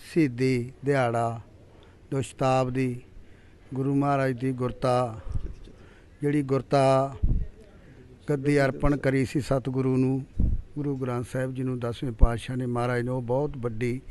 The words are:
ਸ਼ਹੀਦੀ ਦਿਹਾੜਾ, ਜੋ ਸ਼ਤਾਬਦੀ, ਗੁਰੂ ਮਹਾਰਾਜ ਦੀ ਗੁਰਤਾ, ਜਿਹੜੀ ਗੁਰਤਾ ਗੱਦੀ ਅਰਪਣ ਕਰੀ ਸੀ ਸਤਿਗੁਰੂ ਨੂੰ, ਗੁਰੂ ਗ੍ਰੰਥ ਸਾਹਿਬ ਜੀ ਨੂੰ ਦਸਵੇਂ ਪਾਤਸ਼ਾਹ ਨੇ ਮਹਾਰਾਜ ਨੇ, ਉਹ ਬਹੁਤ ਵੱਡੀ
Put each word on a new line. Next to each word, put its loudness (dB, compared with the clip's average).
ਸ਼ਹੀਦੀ 0
ਦਿਹਾੜਾ, 2
ਜੋ -2
ਸ਼ਤਾਬਦੀ, 0
ਗੁਰੂ 0
ਮਹਾਰਾਜ 2
ਦੀ 0
ਗੁਰਤਾ, 0
ਜਿਹੜੀ 2
ਗੁਰਤਾ 2
ਗੱਦੀ 2
ਅਰਪਣ 2
ਕਰੀ 2
ਸੀ -2
ਸਤਿਗੁਰੂ 0
ਨੂੰ, 2
ਗੁਰੂ -4
ਗ੍ਰੰਥ -4
ਸਾਹਿਬ -4
ਜੀ -6
ਨੂੰ -4
ਦਸਵੇਂ -6
ਪਾਤਸ਼ਾਹ 2
ਨੇ -4
ਮਹਾਰਾਜ 0
ਨੇ, -4
ਉਹ -4
ਬਹੁਤ -2
ਵੱਡੀ -4